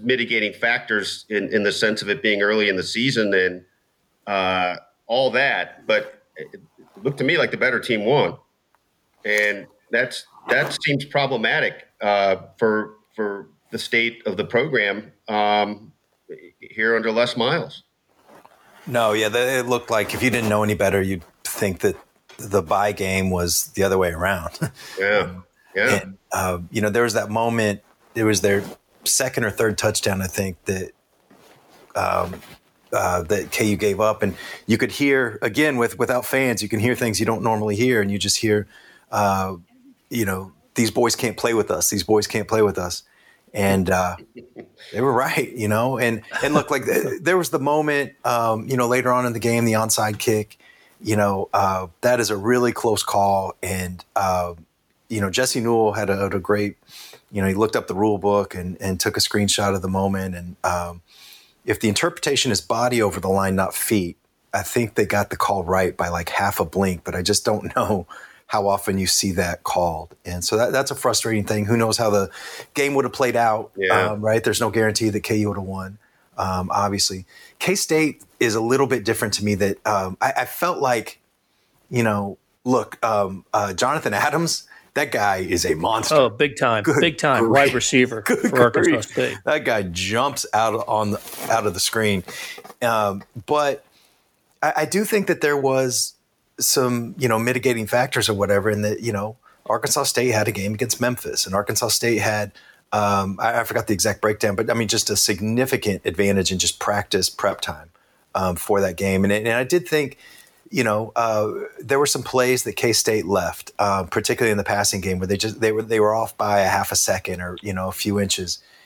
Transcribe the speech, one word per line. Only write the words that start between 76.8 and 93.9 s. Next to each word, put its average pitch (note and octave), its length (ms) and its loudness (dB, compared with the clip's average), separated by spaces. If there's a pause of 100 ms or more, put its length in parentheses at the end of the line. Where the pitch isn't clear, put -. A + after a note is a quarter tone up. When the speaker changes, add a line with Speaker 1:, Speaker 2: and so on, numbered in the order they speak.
Speaker 2:
K-State D#3 640 0 (160)
is A#2 140 2
a A2 80 0
little B2+ 240 2
bit A#2 200 -2
different A2 300 0
to G#2 100 -2
me G#2 100 2
that, G2 320 0
um, F#2+ 340 0
I, C3 160 0
I B2+ 80 -2
felt - 340 -4
like, B2 400 0 (720)
you A#2+ 140 2
know, G2+ 340 0 (260)
look, B2 400 0
um, G2+ 500 0
uh, G#2 200 0
Jonathan B2 400 0
Adams, D#3 540 0 (260)
that C#3+ 180 -2
guy G2+ 260 2
is F2+ 280 -2
a - 80 2
monster. A2 420 0
Speaker 3:
Oh, C3 140 6
big B2+ 260 0
time, A2+ 280 2
Speaker 2:
Good D3 160 2
Speaker 3:
big E3 180 2
time B2+ 280 2
Speaker 2:
grief. A2+ 60 2
Speaker 3:
wide C#3 220 6
receiver B2+ 480 2
Speaker 2:
<laughs> - 40 -6
Good A#3+ 260 2
Speaker 3:
for B2+ 100 4
Arkansas E4 300 4
Speaker 2:
grief. A2 140 0
Speaker 3:
State. B2+ 400 -4
Speaker 2:
That D3+ 200 0
guy A2+ 180 0
jumps G2+ 720 -2
out A2 340 2
on G#2+ 240 0
the, - 380 -8
out A2 160 2
of G2+ 80 0
the F2 60 -6
screen. G#2 440 0 (600)
Um, G#2+ 400 0 (240)
but D3 360 0 (800)